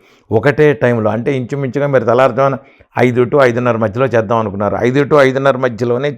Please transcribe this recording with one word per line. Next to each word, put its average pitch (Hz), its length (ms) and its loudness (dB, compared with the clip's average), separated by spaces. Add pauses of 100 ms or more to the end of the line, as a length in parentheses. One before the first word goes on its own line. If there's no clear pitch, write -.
(320)
ఒకటే 139 420 2
టైంలో." 120 380 0
అంటే 120 260 -4
ఇంచుమించుగా 139 500 -4
మీరు 131 180 0
తెల్లారుజామున 127 520 2 (420)
ఐదు 123 220 2
to 123 200 0
ఐదున్నర 123 360 2
మధ్యలో 113 280 -2
చేద్దాం 113 320 0
అనుకున్నారు, 101 420 -2
ఐదు 123 200 0
to 143 180 2
ఐదున్నర 135 400 2
మధ్యలోనే 123 600 -4